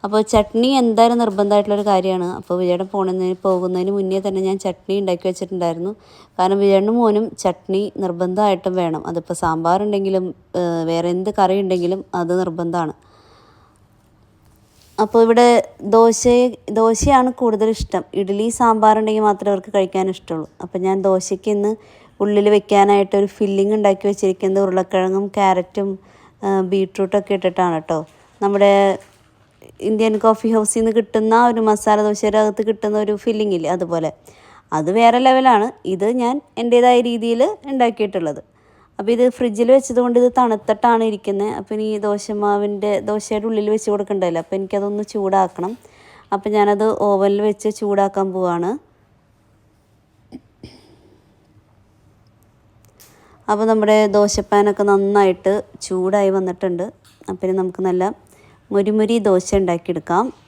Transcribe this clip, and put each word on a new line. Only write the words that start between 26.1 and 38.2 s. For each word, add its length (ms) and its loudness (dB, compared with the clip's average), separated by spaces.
ഏഹ്, 240 0
ബീട്രൂട്ടൊക്കെ 680 -2
ഇട്ടിട്ടാണ് 420 0
കേട്ടോ. 200 -4
നമ്മുടെ 300 4
ഇന്ത്യൻ 260 0
കോഫി 300 2
ഹൗസിൽ 260 0
നിന്ന് 160 0
കിട്ടുന്ന 400 0
ഒരു 180 -2
മസാല 380 2
ദോശയുടെ 360 0
അകത്ത് 260 -2
കിട്ടുന്ന 360 -2
ഒരു 100 -2
ഫില്ലിംഗ് 340 -2
ഇല്ലേ, 180 -4
അതുപോലെ. 340 -4
അത് 200 -2
വേറെ 280 6
ലെവലാണ്. 420 4
ഇത് 120 -2
ഞാൻ 140 -2
എൻ്റേതായ 360 4
രീതിയിൽ 340 -2
ഉണ്ടാക്കിയിട്ടുള്ളത്. 680 -2